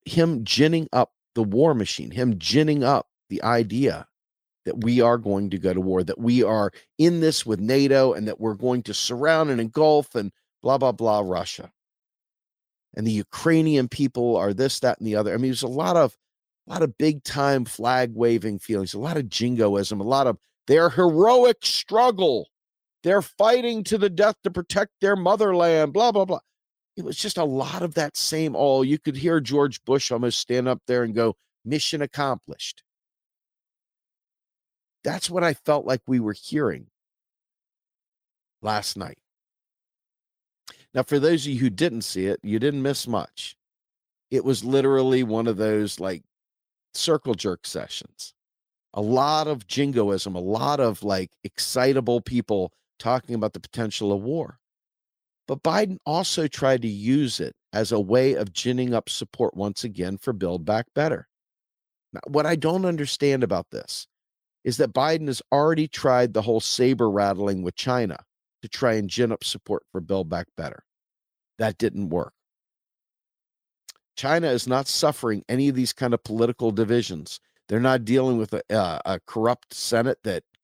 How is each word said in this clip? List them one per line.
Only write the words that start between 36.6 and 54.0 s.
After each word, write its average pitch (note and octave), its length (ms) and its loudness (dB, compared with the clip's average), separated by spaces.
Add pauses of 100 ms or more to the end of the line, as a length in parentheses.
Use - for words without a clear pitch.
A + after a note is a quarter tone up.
last G#2+ 360 -4
night. F#2 220 -12 (1800)
Now, C3 80 0
for D3 160 0
those D3+ 260 2
of C#3+ 80 -4
you B2+ 60 -4
who B2+ 120 2
didn't G#2+ 320 -2
see F#2 240 -4
it, G2 180 -2
you G#2+ 160 -2
didn't C#3 220 -2
miss C3+ 260 -4
much. - 480 -8 (720)
It B2+ 140 0
was C3 180 0
literally C3 640 2
one A2+ 240 -2
of A2 80 -2
those, G#2+ 420 -2
like, F#2 240 -8 (720)
circle C#3+ 400 -2
jerk F#2 320 -6
sessions. - 680 -12 (600)
A G2+ 60 -4
lot C#3+ 480 2
of B2 180 -6
jingoism, G#2 720 -2
a F2+ 40 -6
lot A#2+ 380 -2
of, A#2 240 0
like, F#2+ 300 -2 (100)
excitable B2+ 800 0
people G#2 520 -2 (260)
talking A#2+ 360 -2
about G#2+ 200 -4
the - 60 -14
potential G#2+ 520 -4